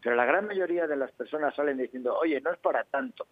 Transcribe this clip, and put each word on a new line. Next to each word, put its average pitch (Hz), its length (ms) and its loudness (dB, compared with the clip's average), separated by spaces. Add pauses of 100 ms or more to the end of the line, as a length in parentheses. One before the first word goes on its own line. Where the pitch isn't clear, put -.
pero 120 140 0
la 120 100 4
gran 180 220 2
mayoría 175 400 0
de 147 80 -2
las 135 160 -2
personas 147 440 -4
salen 147 220 0
diciendo, 123 400 -2
"Oye, 151 240 0
no 156 100 0
es 170 60 -6
para - 260 2
tanto". - 480 -6